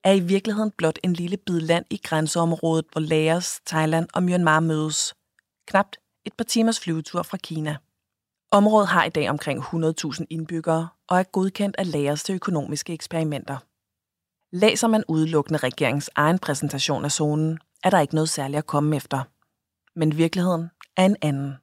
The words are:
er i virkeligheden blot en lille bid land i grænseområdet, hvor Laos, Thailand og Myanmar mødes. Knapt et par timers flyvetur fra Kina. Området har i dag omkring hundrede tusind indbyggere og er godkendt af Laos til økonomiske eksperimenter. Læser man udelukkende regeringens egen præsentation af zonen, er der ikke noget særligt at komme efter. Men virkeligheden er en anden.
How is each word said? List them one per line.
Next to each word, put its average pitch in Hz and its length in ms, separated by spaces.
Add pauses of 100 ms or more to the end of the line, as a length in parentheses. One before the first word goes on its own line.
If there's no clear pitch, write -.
er 190 80
i 196 80
virkeligheden 202 520
blot 160 320
en 180 100
lille 175 240
bid 175 220
land 165 300
i 208 140
grænseområdet, 160 880
hvor 156 100
Laos, 160 640
Thailand 160 480
og 180 100
Myanmar 175 360
mødes. 156 540 (540)
Knapt 196 300 (280)
et 202 80
par 233 100
timers 226 360
flyvetur 170 440
fra - 140
Kina. 151 400 (720)
Området 208 360
har 180 180
i - 40
dag 151 200
omkring 143 320
hundrede 160 320
tusind - 360
indbyggere 165 580 (200)
og 185 120
er 190 40
godkendt 196 540
af 180 140
Laos 147 320
til 190 120
økonomiske 160 580
eksperimenter. 151 640 (1000)
Læser 214 320
man 220 200
udelukkende 156 520
regeringens 127 560
egen 160 240
præsentation 143 680
af 147 60
zonen, 156 480 (240)
er 185 60
der 190 100
ikke 151 160
noget 156 140
særligt 139 280
at 151 100
komme 151 280
efter. 135 280 (720)
Men 156 220
virkeligheden 170 520 (280)
er 185 80
en 202 160
anden. 139 420